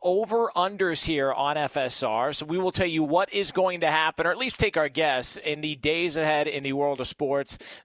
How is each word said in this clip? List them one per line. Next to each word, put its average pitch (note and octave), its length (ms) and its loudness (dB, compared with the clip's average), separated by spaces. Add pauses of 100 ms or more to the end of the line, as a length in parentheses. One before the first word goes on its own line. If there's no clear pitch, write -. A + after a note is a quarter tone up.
Over G#3+ 540 2
Unders F#3 500 0
here C#3+ 280 2
on C#3+ 240 0
F D3 200 -2
S C3 280 0
R. A#2+ 300 0
So D#3 120 -2
we E3 120 -2
will F#3 120 0
tell F#3 160 0
you D#3+ 160 0
what E3 300 2
is G3+ 180 0
going F3+ 300 0
to D#3+ 100 4
happen, D#3+ 360 2
or F3 40 2
at F3+ 60 0
least B3 240 -2
take G#3 160 0
our D3+ 120 2
guess, C3+ 500 0
in D3+ 240 -4
the D3+ 120 -4
days D#3 440 0
ahead D3+ 280 2
in C#3+ 160 -4
the C#3 120 -2
world C#3+ 260 0
of B2+ 80 -2
sports. C#3 500 -2 (260)